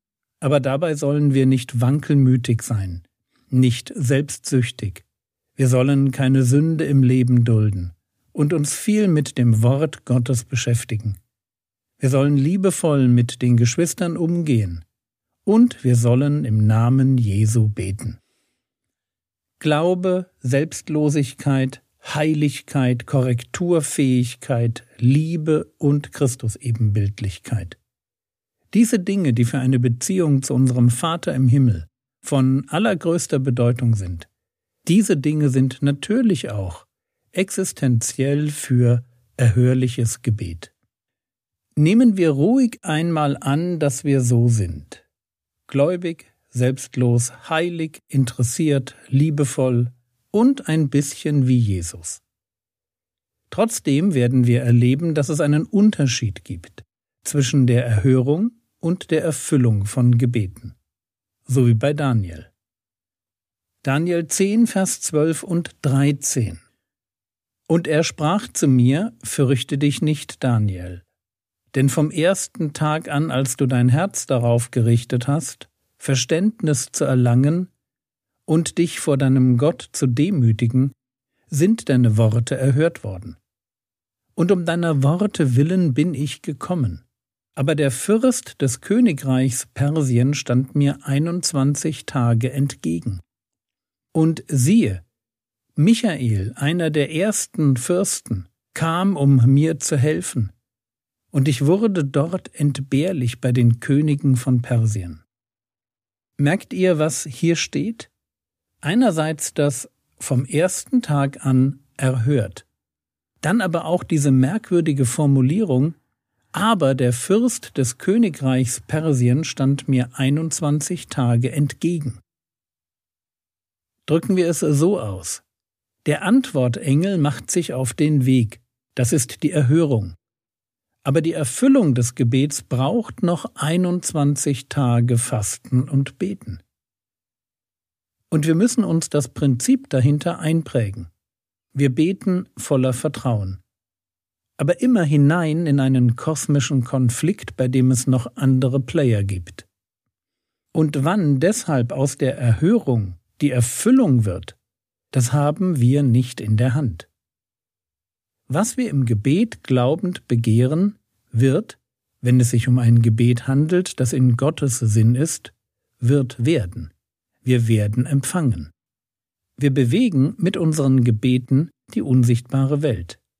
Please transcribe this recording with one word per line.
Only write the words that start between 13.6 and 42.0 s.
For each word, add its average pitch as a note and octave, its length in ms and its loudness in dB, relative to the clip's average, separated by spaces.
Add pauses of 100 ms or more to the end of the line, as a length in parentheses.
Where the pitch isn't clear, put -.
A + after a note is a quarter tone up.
umgehen C#3+ 640 -2 (600)
und A3+ 380 2
wir B2 140 4
sollen C3+ 480 2
im G#2+ 220 2
Namen B2+ 500 4
Jesu A2 520 2
beten. G#2 500 -6 (1400)
Glaube, F3+ 680 0 (100)
Selbstlosigkeit, C#3+ 1400 -2 (220)
Heiligkeit, C#3+ 1040 -2
Korrekturfähigkeit, B2+ 1800 -2 (120)
Liebe D#3 800 0
und D3 340 -2
Christusebenbildlichkeit. G#2+ 1700 -4 (960)
Diese A3+ 240 2
Dinge, F3+ 340 -2
die A#2 140 2
für B2+ 120 -2
eine C3 200 2
Beziehung C#3 640 0
zu - 100 -6
unserem B2 380 4
Vater E3 440 -4
im C3 140 2
Himmel A#2 380 2 (340)
von C3+ 480 0
allergrößter E3+ 720 -2
Bedeutung A#2+ 560 0
sind, F2+ 340 -8 (580)
diese G3 300 2
Dinge D3+ 340 0
sind C3 320 0
natürlich C#3+ 680 0
auch F#2+ 340 -8 (480)
existenziell D3 1160 -2
für B2 540 2 (320)
erhörliches B2 840 2
Gebet. F2 520 -6 (1000)
Nehmen G3+ 400 4